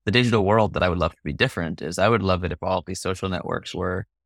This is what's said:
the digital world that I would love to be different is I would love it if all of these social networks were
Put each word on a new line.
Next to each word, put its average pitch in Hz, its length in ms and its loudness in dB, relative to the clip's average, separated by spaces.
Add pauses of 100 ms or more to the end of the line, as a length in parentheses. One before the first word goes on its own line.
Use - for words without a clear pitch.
the 107 60 -2
digital 117 340 4
world 104 280 4
that - 80 0
I 90 80 4
would 87 80 0
love 80 140 2
to - 120 -20
be 76 100 -4
different 90 480 -2
is 87 180 -6
I 95 80 4
would 113 160 2
love 92 200 2
it 85 100 -2
if 85 100 -12
all 92 160 0
of 87 60 -12
these 92 160 -8
social 95 280 -4
networks 85 460 -6
were 92 320 -4 (180)